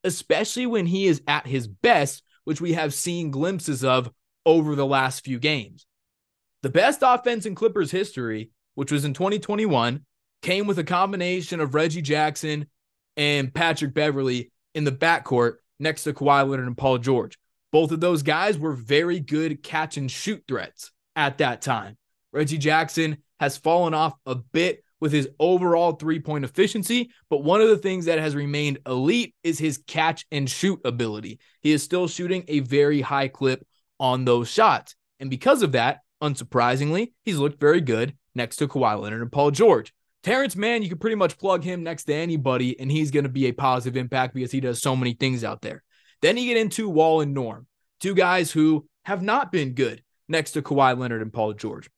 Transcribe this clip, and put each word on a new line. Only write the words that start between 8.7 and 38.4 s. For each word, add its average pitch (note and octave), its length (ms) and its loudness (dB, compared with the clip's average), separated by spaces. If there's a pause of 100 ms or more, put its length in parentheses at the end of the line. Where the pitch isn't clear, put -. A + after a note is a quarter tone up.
which C#3 180 -6
was D3 140 0
in C#3+ 80 -2
twenty G3 260 -2
twenty-one, D3 680 0 (360)
came G3 260 -2
with F3+ 120 -2
a D#3+ 40 -2
combination F3+ 760 -2
of C#3 120 -2
Reggie D#3+ 280 0
Jackson D3+ 640 -2 (500)
and C#3+ 380 0
Patrick D#3+ 400 0
Beverley C3+ 580 0 (220)
in D3+ 100 -4
the C#3 80 2
backcourt C3 640 2 (240)
next D#3 240 -4
to D3 100 -4
Kawhi C#3 360 4
Leonard C3 180 -4
and B2 100 -8
Paul C3 200 2
George. A#2+ 400 -2 (340)
Both D#3+ 220 4
of D#3+ 80 -2
those E3+ 220 2
guys E3 340 2
were D3+ 160 -4
very D3 480 0
good D3+ 420 -4
catch D#3+ 320 -6
and C3+ 160 -6
shoot - 380 -8
threats - 420 -8 (240)
at C#3 220 0
that B2+ 240 -2
time. A2 360 -6 (360)
Reggie D3+ 240 -2
Jackson D#3 640 0 (200)
has C#3+ 160 0
fallen E3 380 2
off D#3 220 0 (100)
a B2+ 100 -4
bit D#3+ 460 -2 (200)
with D3+ 100 -2
his C#3+ 160 0 (140)
overall F3 500 4
three-point D3+ 540 -4
efficiency, A3 640 0 (180)
but C#3+ 140 0
one F3+ 160 4
of A3 80 6
the G#3+ 100 6
things F#3 280 -4
that E3 120 2
has D#3 160 -2
remained C#3+ 520 -2
elite D3 580 0
is D#3+ 160 -2
his D3+ 260 -4
catch D#3+ 460 -2
and C#3 180 -2
shoot F#3 360 -2
ability. A2+ 520 -4 (220)
He D3+ 140 2
is D3 100 0
still F3+ 240 0
shooting F3+ 400 -4
a D3+ 140 0
very C#3+ 400 2
high C#3 260 -2
clip C3 400 -2 (320)
on B2+ 240 0
those A#2+ 260 2
shots. G3+ 460 2 (240)
And C3+ 100 -10
because A#3+ 320 2
of D3+ 120 2
that, B2 260 0 (240)
unsurprisingly, C#3+ 880 0 (140)
he's F#3 120 -2
looked C#3+ 220 -2
very D#3+ 220 6
good B2 340 -2 (200)
next A#2+ 220 -4